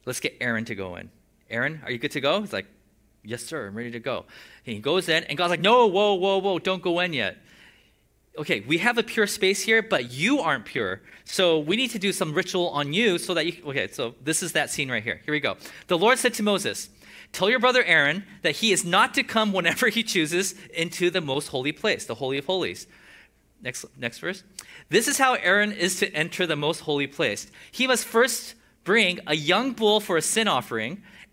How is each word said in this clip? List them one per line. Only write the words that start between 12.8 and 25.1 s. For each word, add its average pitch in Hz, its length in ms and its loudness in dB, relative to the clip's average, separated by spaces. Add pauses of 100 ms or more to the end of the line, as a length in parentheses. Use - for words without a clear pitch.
you 196 260 2
so - 180 -4
that 156 100 0
you," 170 220 -6
okay, 131 200 -2
so 120 340 -6
this 147 200 0
is 165 120 -6
that 147 180 0
scene 139 180 -4
right 113 140 -2
here. 110 220 -6
Here 151 60 -4
we 151 80 0
go. 123 180 -2 (300)
The 180 100 2
Lord 226 200 4
said 247 160 0
to 220 100 -4
Moses, 190 460 -2 (420)
"Tell 185 180 2
your 254 100 2
brother 247 240 4
Aaron 165 420 4 (160)
that 151 160 0
he 220 160 4
is 175 100 0
not 190 300 4
to 269 100 0
come 214 300 0
whenever 185 340 2
he 220 160 0
chooses 175 520 0 (180)
into 170 360 0
the 175 120 -2
most 143 260 -2
holy 139 240 -4
place," - 340 -2
the - 100 -6
Holy 135 240 -2
of 139 60 -10
Holies. 170 420 -2 (720)
Next, 127 240 -10 (120)
next 120 220 -8
verse. 180 240 -8 (460)
"This 214 180 4
is 285 100 0